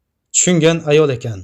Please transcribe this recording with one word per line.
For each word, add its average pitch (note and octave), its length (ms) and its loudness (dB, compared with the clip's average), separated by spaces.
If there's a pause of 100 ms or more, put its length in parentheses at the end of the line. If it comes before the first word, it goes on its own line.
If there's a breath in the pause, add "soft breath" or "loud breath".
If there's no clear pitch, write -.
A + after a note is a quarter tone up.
(340)
"Tushungan E3 520 2
ayol D3+ 240 2
ekan", A#2+ 340 -8